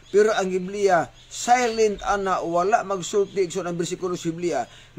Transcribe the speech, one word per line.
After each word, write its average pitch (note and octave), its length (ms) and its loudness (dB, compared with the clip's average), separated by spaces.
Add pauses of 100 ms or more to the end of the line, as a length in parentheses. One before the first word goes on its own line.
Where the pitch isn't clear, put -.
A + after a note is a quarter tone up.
(120)
pero G#3+ 240 4
ang F#3 160 0
Biblia, F#3 560 2 (240)
silent A3+ 720 2
ana, G3 400 0
wala F3 400 2
magsulti, F#3+ 640 -2
igsoon F3 240 -6
ang E3+ 80 -4
bersikulo F3 400 -4
sa E3 160 -6
Biblia, D#3+ 320 -4 (320)